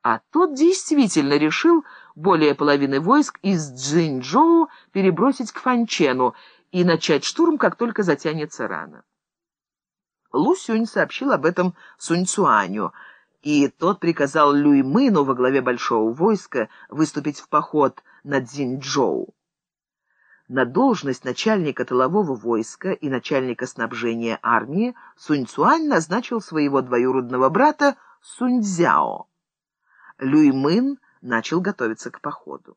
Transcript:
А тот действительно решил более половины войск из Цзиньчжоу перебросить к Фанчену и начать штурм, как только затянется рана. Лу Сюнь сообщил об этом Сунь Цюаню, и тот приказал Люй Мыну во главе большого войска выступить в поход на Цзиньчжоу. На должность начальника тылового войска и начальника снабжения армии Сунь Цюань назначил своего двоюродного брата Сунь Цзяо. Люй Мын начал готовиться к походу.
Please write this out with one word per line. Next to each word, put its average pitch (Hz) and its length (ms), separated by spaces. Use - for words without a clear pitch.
А 220 160
тот 320 220
действительно 254 840
решил 294 440
более 156 400
половины 143 460
войск 254 420
из 170 320
Цзиньчжоу 160 960
перебросить 196 600
к - 80
Фанчену 151 760
и 180 120
начать 165 400
штурм, 330 340
как 196 200
только 233 260
затянется 156 640
рана. 78 360
Лу 208 220
Сюнь 226 320
сообщил 214 440
об 180 140
этом 180 300
Сунь 170 260
Цюаню, 104 680
и 147 240
тот 180 320
приказал 147 520
Люй 143 300
Мыну 180 420
во 135 120
главе 127 260
большого 120 500
войска 156 580
выступить 147 500
в - 100
поход 147 520
на 139 200
Цзиньчжоу. 131 920
На 127 180
должность 147 580
начальника 143 640
тылового 135 500
войска 117 580
и 147 160
начальника 127 580
снабжения 117 720
армии 139 540
Сунь 143 280
Цюань 294 420
назначил 208 540
своего 143 400
двоюродного 127 680
брата 277 460
Сунь 247 420
Цзяо. 90 640
Люй 139 340
Мын 185 460
начал 123 400
готовиться 117 480
к - 120
походу. - 560